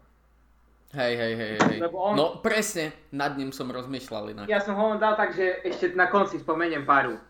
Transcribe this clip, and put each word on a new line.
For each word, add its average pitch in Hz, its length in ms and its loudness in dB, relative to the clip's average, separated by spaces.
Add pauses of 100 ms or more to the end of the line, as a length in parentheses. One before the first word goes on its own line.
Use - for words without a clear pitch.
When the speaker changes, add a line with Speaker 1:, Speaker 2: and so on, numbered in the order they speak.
(920)
Speaker 1:
Hej, 123 220 0
hej, 117 200 0
hej, 110 220 -4
hej. - 240 2
Speaker 2:
Lebo 170 200 -4
on 202 140 2
Speaker 1:
No, 165 240 2
presne, 208 560 -2 (160)
nad 143 240 -2
ním 135 160 -6
som 131 160 -8
rozmýšľal 123 640 -8
inak. 104 160 -10
Speaker 2:
Ja 208 120 2
som 202 160 -2
ho 214 160 2
len 214 80 -2
dal 214 160 4
tak, 208 180 0
že 185 300 0
ešte 175 320 -2
na 180 120 6
konci 185 320 2
spomeniem 160 460 -2
paru. 131 340 4 (120)